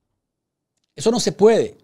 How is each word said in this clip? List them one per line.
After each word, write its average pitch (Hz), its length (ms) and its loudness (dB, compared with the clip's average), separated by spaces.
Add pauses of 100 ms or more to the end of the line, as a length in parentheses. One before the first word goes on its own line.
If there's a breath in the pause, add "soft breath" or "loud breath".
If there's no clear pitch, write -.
(960)
Eso 220 160 -4
no 233 80 -2
se 202 120 -4
puede. 196 520 0